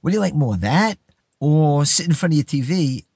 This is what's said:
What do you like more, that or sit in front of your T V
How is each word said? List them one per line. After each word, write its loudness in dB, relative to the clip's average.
What -2
do 0
you 0
like -2
more, 0
that 0
or 2
sit 0
in 0
front 0
of 4
your 2
T -4
V -2